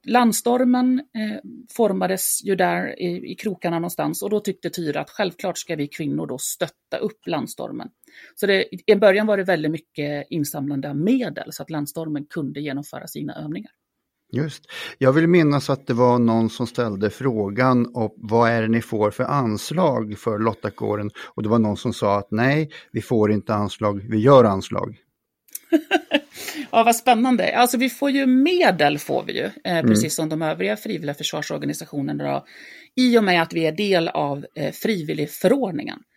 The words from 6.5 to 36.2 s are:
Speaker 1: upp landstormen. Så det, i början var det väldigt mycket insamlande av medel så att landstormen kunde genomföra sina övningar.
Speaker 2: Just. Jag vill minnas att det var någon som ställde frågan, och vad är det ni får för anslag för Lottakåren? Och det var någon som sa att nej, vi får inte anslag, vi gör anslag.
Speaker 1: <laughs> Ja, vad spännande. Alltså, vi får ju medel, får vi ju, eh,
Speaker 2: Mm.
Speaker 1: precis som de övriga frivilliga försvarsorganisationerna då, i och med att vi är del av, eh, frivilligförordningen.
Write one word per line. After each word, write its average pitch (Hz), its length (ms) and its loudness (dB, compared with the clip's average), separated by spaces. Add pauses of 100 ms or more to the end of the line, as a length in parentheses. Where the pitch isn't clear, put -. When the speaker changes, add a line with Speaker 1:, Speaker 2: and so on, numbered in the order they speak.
Speaker 1:
upp - 260 -6
landstormen. - 600 -6 (480)
Så 202 120 -2
det, 190 180 2 (260)
i 208 40 8
början 202 320 6
var 208 100 2
det 196 60 -2
väldigt 156 280 0
mycket 147 580 -6
insamlande 143 600 -4
av 147 60 -6
medel 214 580 0
så 156 100 -12
att - 60 -14
landstormen 151 560 -6
kunde 143 360 -8
genomföra 143 460 -8
sina 151 280 -10
övningar. 156 360 -10 (640)
Speaker 2:
Just. 143 300 -4 (340)
Jag 131 160 4
vill 160 140 4
minnas 151 420 4
att 139 180 -2
det 127 60 0
var 123 260 4
någon 113 300 4
som 117 180 -4
ställde 104 420 -2
frågan, 120 840 0
och 110 220 -2
vad 113 340 2
är 117 100 0
det 110 60 -2
ni 113 140 2
får 104 300 0
för 127 120 -4
anslag 123 920 -2
för 107 220 -4
Lottakåren? 104 720 -2 (260)
Och 117 80 -6
det 107 60 -2
var 117 100 4
någon 104 180 2
som 110 160 -4
sa 101 260 0
att - 120 -10
nej, 143 380 2 (220)
vi 110 100 -4
får 107 300 2
inte 107 220 0
anslag, 104 560 -2
vi 110 80 0
gör 127 260 8
anslag. 101 540 -2 (720)
Speaker 1:
<laughs> 330 360 0 (680)
Ja, 226 100 4
vad 233 120 4
spännande. 240 600 2
Alltså, 247 200 4
vi 254 120 2
får 285 200 -2
ju 269 160 2
medel, 262 720 4
får - 260 -4
vi - 140 -8
ju, 127 60 -2
eh, 202 80 -6 (120)
Speaker 2:
Mm. 165 240 0
Speaker 1:
precis 110 280 4
som 156 140 -4
de 160 120 -4
övriga 175 360 -2
frivilliga 160 360 -6
försvarsorganisationerna 147 1120 -6 (100)
då, 139 120 -6 (500)
i 247 220 4
och 220 60 4
med 180 180 4
att 165 120 -4
vi 165 120 0
är 156 60 0
del 180 360 0
av, 143 380 -4 (100)
eh, 147 160 -4
frivilligförordningen. 185 1300 -2 (180)